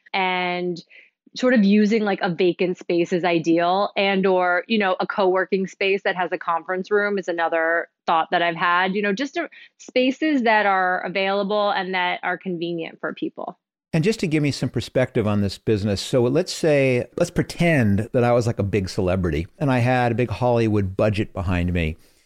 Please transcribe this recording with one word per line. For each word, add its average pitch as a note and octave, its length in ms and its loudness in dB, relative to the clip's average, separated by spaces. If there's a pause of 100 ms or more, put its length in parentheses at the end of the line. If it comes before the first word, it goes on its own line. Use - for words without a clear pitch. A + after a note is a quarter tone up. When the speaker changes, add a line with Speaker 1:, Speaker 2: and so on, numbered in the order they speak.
(140)
Speaker 1:
And F3+ 680 -4 (540)
sort B3 160 2
of A3+ 100 4
using, G#3 420 4
like, F#3+ 180 -2
a F#3 120 -2
vacant F3 440 0
space F3 340 -2
is F3 100 0
ideal, F3 760 2
and G3 280 2
or, F3+ 400 2
you A3 120 0
know, F#3+ 200 0
a F#3 80 -4
co-working F#3 600 0
space G3 360 -2
that F#3 140 -2
has F3 160 -4
a F3 60 -2
conference F3 520 -6
room G#3 280 0
is F#3 100 -6
another E3 600 0 (180)
thought E3 240 2
that F3+ 100 2
I've E3+ 160 0
had, F3+ 380 2
you G#3 80 -2
know, G3+ 100 0
just C4 220 -4
to, E4+ 140 -6 (280)
spaces C4 680 0
that G#3+ 200 4
are F#3 400 0
available G3 640 -2
and F#3+ 260 -4
that F3+ 280 -2
are F3+ 160 -4
convenient E3+ 600 -8
for D#3 140 -8
people. - 460 -10 (340)
Speaker 2:
And D#3+ 100 2
just A3 180 0
to G3+ 60 0
give D3+ 160 0
me D3 80 0
some - 200 -4
perspective B2 560 -2
on G#2 160 2
this G2+ 160 -2
business, G2+ 420 0
so B2+ 220 0
let's D3 300 0
say, C3+ 540 2 (120)
let's C4 120 0
pretend C3 840 2
that A#2+ 100 2
I A#2+ 80 2
was, A#2+ 140 2
like, A#2 120 -2
a G#2 60 -2
big G2 240 -2
celebrity F2+ 580 0 (120)
and C#3 120 0
I B2+ 100 2
had B2 320 2
a A2 40 -2
big B2 140 0
Hollywood G#2+ 680 0
budget G#2+ 380 0
behind F2 400 0
me. D#2+ 240 -2 (280)